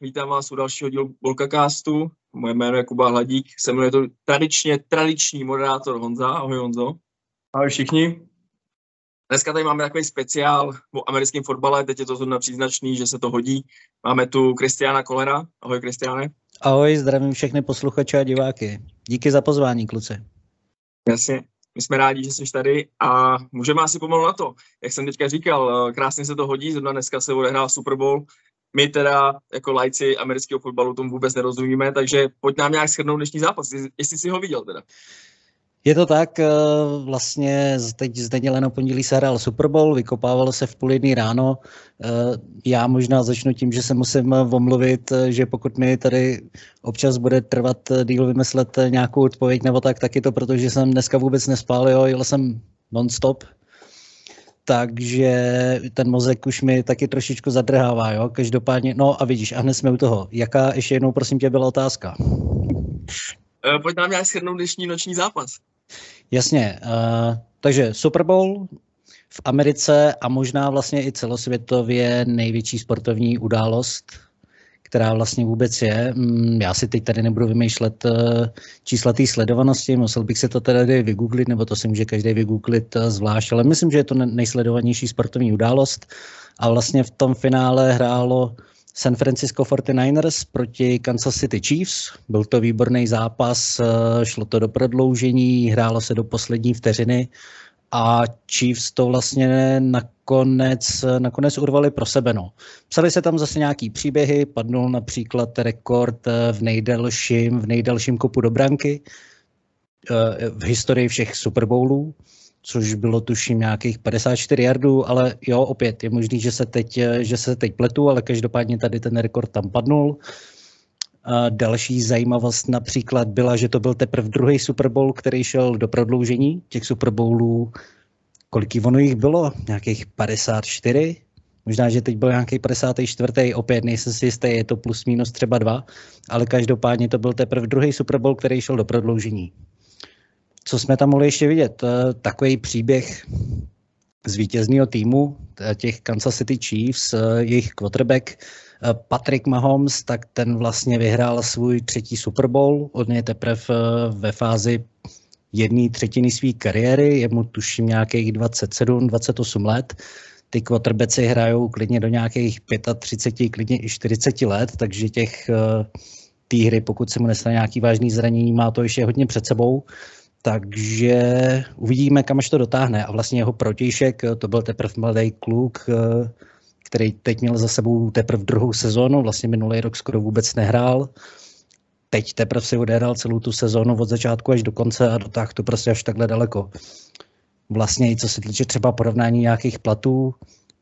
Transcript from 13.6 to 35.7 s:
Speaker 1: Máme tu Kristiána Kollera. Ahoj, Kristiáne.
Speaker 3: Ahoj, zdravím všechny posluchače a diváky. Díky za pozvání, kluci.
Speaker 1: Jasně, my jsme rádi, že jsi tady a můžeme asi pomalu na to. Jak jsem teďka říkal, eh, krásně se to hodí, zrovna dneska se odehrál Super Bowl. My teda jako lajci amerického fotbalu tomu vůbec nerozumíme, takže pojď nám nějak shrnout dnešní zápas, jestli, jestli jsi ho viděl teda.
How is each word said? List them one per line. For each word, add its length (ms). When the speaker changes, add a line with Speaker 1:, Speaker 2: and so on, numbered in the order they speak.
Speaker 1:
Máme 200
tu 280
Kristiána 480
Kollera. 420
Ahoj, 180
Kristiáne. 480
Speaker 3:
Ahoj, 360
zdravím 360
všechny 300
posluchače 560
a 60
diváky. 560
Díky 220
za 100
pozvání, 460
kluci. 360
Speaker 1:
Jasně, 340
my 80
jsme 140
rádi, 280
že 60
jsi 220
tady 360
a 360
můžeme 300
asi 160
pomalu 260
na 80
to. 220
Jak 100
jsem 140
teďka 220
říkal, 600
eh, 40
krásně 320
se 120
to 100
hodí, 260
zrovna 200
dneska 280
se 120
odehrál 360
Super 280
Bowl. 300
My 120
teda 460
jako 180
lajci 440
amerického 420
fotbalu 360
tomu 160
vůbec 240
nerozumíme, 580
takže 360
pojď 180
nám 140
nějak 160
shrnout 300
dnešní 220
zápas, 320
jestli, 260
jestli 200
jsi 100
ho 120
viděl 240
teda. 180